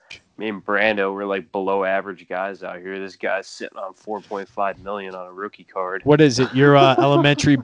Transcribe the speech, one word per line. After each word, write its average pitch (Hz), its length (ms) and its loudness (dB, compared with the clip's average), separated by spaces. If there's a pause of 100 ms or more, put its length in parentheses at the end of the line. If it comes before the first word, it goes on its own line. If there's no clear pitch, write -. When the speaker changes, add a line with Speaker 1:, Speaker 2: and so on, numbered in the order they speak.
(380)
Speaker 1:
me 104 120 -8
and 98 160 -8
Brando 101 480 0
were, 101 120 -6
like, 98 260 -6
below 98 320 -2
average 95 460 -6
guys 92 340 -8
out 90 160 -12
here. 95 200 -10
This 95 180 -12
guy's 95 300 -6
sitting - 300 -16
on 95 180 -12
four 104 260 -10
point 98 260 -10
five 98 320 -6
million 98 360 -10
on 92 120 -14
a 90 60 -20
rookie 95 320 -14
card. 95 400 -8
Speaker 2:
What 147 160 4
is 131 180 4
it? 123 140 0
Your, 143 240 6
uh, 135 180 6
Speaker 1:
<laughs> 127 40 -2
Speaker 2:
elementary, 143 640 4